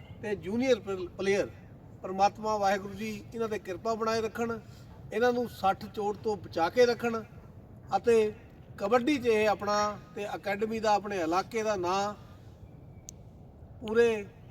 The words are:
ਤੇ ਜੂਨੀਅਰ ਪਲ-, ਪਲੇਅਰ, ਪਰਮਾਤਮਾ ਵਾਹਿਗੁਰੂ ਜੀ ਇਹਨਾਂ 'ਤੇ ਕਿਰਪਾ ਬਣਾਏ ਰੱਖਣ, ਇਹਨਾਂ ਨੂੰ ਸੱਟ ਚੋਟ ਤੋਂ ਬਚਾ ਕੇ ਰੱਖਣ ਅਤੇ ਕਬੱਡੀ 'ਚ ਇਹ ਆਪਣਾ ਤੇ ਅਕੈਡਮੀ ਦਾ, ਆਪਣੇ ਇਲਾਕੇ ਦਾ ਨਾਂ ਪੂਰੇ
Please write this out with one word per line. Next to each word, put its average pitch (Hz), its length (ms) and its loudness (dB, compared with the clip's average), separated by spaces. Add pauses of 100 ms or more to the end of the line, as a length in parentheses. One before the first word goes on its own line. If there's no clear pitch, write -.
(220)
ਤੇ 208 140 -2
ਜੂਨੀਅਰ 220 440 2
ਪਲ-, 190 280 -6
ਪਲੇਅਰ, 196 420 0 (520)
ਪਰਮਾਤਮਾ 202 540 0
ਵਾਹਿਗੁਰੂ 196 380 0
ਜੀ 208 300 -8 (100)
ਇਹਨਾਂ 226 140 -2
'ਤੇ 208 100 -2
ਕਿਰਪਾ 190 360 -4
ਬਣਾਏ 220 260 0
ਰੱਖਣ, 226 380 -4 (540)
ਇਹਨਾਂ 247 200 4
ਨੂੰ 240 160 0
ਸੱਟ 190 380 0
ਚੋਟ 208 300 -2
ਤੋਂ 214 200 -2
ਬਚਾ 170 320 0
ਕੇ 247 180 6
ਰੱਖਣ 233 360 0 (760)
ਅਤੇ 214 360 4 (460)
ਕਬੱਡੀ 247 400 2
'ਚ 240 80 -2
ਇਹ 214 220 4
ਆਪਣਾ 208 500 0 (160)
ਤੇ 208 200 -6
ਅਕੈਡਮੀ 214 460 -2
ਦਾ, 214 140 4
ਆਪਣੇ 202 240 0
ਇਲਾਕੇ 185 440 0
ਦਾ 214 140 0
ਨਾਂ 196 380 0 (1700)
ਪੂਰੇ 220 460 4 (240)